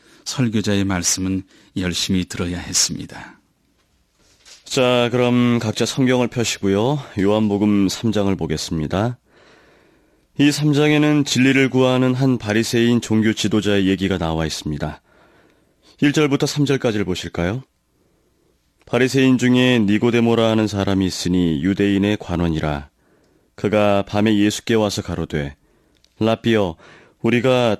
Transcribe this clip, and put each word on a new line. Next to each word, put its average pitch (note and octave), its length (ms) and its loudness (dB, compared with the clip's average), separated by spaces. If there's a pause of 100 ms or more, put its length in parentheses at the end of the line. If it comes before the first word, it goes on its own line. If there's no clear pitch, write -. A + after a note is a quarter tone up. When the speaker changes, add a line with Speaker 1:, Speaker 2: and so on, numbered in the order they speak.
(260)
Speaker 1:
설교자의 G#2 580 -2
말씀은 F#2+ 600 -4 (340)
열심히 F2+ 480 -2
들어야 F2 340 -8
했습니다. - 800 -6 (1300)
Speaker 2:
자, B2 460 2
그럼 B2 480 2
각자 A2 260 -2
성경을 B2+ 420 0
펴시고요. A2+ 720 -2 (200)
요한복음 G2+ 680 2
삼 A2+ 220 -2
장을 G2 240 0
보겠습니다. E2 800 -4 (1200)
이 C#3+ 120 4
삼 D3 220 0
장에는 D3+ 520 2
진리를 C3 440 2
구하는 B2+ 440 2
한 B2+ 240 0
바리새인 A#2 640 0
종교 A2 320 0
지도자의 G2+ 540 0
얘기가 F#2+ 300 0
나와 D#2+ 280 -2
있습니다. D2+ 560 -8 (1000)
일 D3 120 2
절부터 D3 320 2
삼 C#3+ 200 -2
절까지를 A#2+ 380 -2
보실까요? F2+ 580 -4 (1200)
바리새인 C3 520 2
중에 B2+ 420 4
니고데모라 A2+ 680 2
하는 A2 160 2
사람이 G2 400 0
있으니 F2 560 0
유대인의 G2+ 600 0
관원이라. D#2 680 -4 (680)
그가 G2+ 480 0
밤에 G#2 340 0
예수께 G#2 380 0
와서 G#2+ 260 0
가로되, D#2 560 -8 (640)
"라삐여, A2 580 0 (440)
우리가 A#2+ 580 2